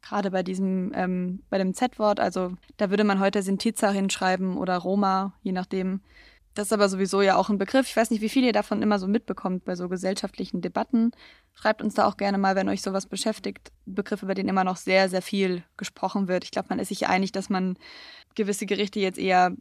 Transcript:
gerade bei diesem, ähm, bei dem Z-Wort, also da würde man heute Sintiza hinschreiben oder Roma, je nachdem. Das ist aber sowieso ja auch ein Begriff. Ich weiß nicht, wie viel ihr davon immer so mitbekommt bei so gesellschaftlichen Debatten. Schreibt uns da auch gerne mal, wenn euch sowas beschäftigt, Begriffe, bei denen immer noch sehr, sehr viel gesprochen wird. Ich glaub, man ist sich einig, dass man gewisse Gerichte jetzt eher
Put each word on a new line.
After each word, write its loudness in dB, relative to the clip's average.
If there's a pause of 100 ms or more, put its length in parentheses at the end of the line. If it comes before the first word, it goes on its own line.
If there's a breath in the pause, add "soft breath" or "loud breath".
gerade -2
bei -2
diesem, -2
ähm, -4
bei 0
dem 0
Z-Wort, 0
also -2 (240)
da 0
würde 2
man 2
heute 2
Sintiza 0
hinschreiben 0
oder -2
Roma, 0
je -4
nachdem. -4 (540 soft breath)
Das -4
ist 2
aber 6
sowieso 2
ja 6
auch 4
ein 2
Begriff. 2
Ich -6
weiß 2
nicht, 0
wie 0
viel 2
ihr 4
davon 0
immer 2
so -4
mitbekommt -2
bei -4
so -6
gesellschaftlichen -6
Debatten. 0 (420 loud breath)
Schreibt 0
uns -4
da 4
auch 0
gerne 0
mal, 2
wenn 0
euch -2
sowas -4
beschäftigt, -6 (160)
Begriffe, -6
bei -2
denen -2
immer 2
noch -2
sehr, 4
sehr -2
viel 0 (140)
gesprochen -4
wird. 0
Ich -14
glaub, -4
man -2
ist -4
sich -4
einig, 2
dass -6
man -2 (580 loud breath)
gewisse -2
Gerichte -2
jetzt -2
eher 4